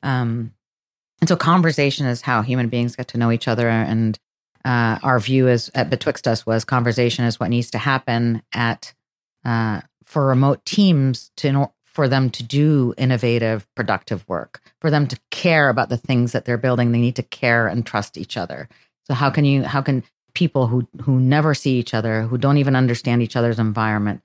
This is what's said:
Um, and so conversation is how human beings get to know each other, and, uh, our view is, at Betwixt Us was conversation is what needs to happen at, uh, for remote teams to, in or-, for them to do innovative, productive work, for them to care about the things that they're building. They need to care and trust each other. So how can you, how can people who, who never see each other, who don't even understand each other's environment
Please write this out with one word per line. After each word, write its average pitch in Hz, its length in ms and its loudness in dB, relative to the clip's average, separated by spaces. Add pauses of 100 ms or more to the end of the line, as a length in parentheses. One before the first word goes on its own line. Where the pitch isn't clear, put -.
Um, 120 500 -2 (680)
and 165 80 2
so 175 80 2
conversation 156 680 2
is 120 160 -4
how 120 200 0
human 123 260 0
beings 120 280 -2
get 127 120 -10
to 123 100 -6
know 117 120 2
each 117 180 0
other, 117 200 0
and, 113 500 0 (460)
uh, 120 380 0
our 127 180 2
view 131 280 2
is, 120 260 0
at 131 160 -2
Betwixt - 360 -4
Us 113 180 -2
was 113 200 -2
conversation 120 600 0
is 117 140 -2
what - 120 -4
needs 120 200 -2
to 120 80 -6
happen 117 640 -2 (100)
at, - 400 -4 (520)
uh, 113 360 -2 (240)
for 139 220 -2
remote 135 380 2
teams 143 720 2
to, - 120 -2
in 139 80 2
or-, 139 160 -2 (120)
for 143 240 -2
them 131 220 2
to - 120 -12
do 139 560 2
innovative, 117 680 0 (100)
productive 101 520 -4
work, - 320 -8 (200)
for 160 100 0
them 147 160 2
to 127 120 -8 (120)
care 156 380 2
about 123 200 0
the 120 80 -2
things 120 360 0
that - 120 -2
they're 120 140 -2
building. 120 320 0
They 117 80 2
need 120 180 0
to 120 60 -6
care 117 460 0
and 107 180 -4
trust - 320 -6
each - 180 -10
other. 80 320 -10 (380)
So 143 80 -2
how 135 160 0
can 147 140 0
you, 139 180 2
how 139 200 -2
can 131 200 -2 (320)
people 143 320 0
who, 120 220 -2 (140)
who 131 180 2
never 147 340 4
see 131 240 0
each 120 160 -6
other, 110 280 0
who 117 140 -4
don't 139 220 2
even 139 160 2
understand 120 480 2
each 113 140 -4
other's 117 240 0
environment 107 640 -2